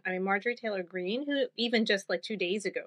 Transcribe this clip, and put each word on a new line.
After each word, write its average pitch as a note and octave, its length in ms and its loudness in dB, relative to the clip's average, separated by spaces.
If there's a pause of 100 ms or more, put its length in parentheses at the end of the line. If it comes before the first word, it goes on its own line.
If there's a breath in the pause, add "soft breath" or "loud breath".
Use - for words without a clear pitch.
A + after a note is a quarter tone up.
I F#3 60 -2
mean, F#3 120 0
Marjorie G3+ 320 0
Taylor G3+ 280 -4
Greene, F#3 420 -4
who C#4+ 220 2 (100)
even A3+ 280 2
just, - 240 2
like, F3+ 120 0
two G#3+ 160 -6
days F#3+ 280 0
ago E3+ 220 -2